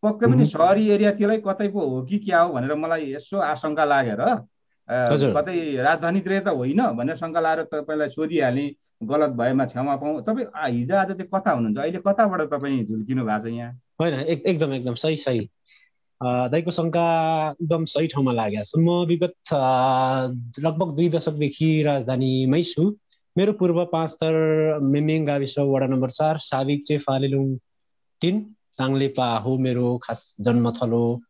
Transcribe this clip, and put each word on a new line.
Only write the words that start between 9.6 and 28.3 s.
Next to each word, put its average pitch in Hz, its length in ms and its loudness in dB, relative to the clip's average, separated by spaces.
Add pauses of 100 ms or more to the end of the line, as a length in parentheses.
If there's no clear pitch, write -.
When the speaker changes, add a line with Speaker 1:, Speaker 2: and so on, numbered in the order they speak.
Speaker 1:
क्षमा 135 320 -4
पाऊँ। 143 260 -6
तपाईँ, 226 240 -2 (100)
आ, 151 100 -4
हिजो 123 300 0
आज 190 120 2
चाहिँ 185 260 -8
कता 190 160 0
हुनुहुन्छ? 117 280 0
अहिले 165 200 -4
कताबाट 196 420 2
तपाईँ 135 440 -2
झुल्किनु 110 400 -4
भएको 107 240 -2
छ 117 40 -8
यहाँ? 120 280 -10 (200)
Speaker 2:
होइन, 165 140 0
एक-, 143 320 -2
एकदम, 156 260 0
एकदम 123 220 -4
सही, 156 220 -2
सही। 123 340 -2 (720)
अ, 123 260 0
दाइको 160 220 0
शङ्का 165 800 0 (120)
एकदम 165 220 0
सही 156 220 -2
ठाउँमा 139 260 0
लागेको 107 320 -2
छ। - 140 -14
म 175 280 2
विगत, 170 280 0 (180)
अ, 143 80 2 (1000)
लगभग 160 360 -2
दुई 170 120 2
दशकदेखि 156 720 0
राजधानीमै 131 800 2
छु। 175 340 0 (420)
मेरो 202 140 2
पूर्व 175 320 2
पाँच 160 300 -2
थर 160 200 0 (480)
मेमिङ 151 440 2
गाविस 143 320 -2
वडा 135 280 2
नम्बर 131 240 0
चार, 156 280 0
साविक 143 480 -2
चाहिँ 151 140 0
फालेलुङ 135 560 0 (640)
तिन, 202 340 -2 (240)